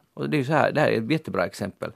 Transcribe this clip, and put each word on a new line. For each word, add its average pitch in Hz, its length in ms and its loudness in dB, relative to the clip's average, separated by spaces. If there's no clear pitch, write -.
Och 143 160 -6
det 151 80 0
är - 20 2
ju 127 60 -2
så 139 80 -4
här, 117 180 4
det - 100 0
här 143 80 4
är 110 120 2
ett 113 100 -4
jättebra 98 340 -2
exempel. - 500 -8